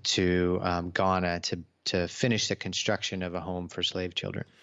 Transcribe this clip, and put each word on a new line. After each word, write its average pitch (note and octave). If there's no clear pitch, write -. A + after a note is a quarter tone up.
to, F2+
um, F2
Ghana F2+
to, F2
to F2+
finish A2+
the -
construction -
of F2+
a F2
home F2+
for F2+
slave F2+
children. -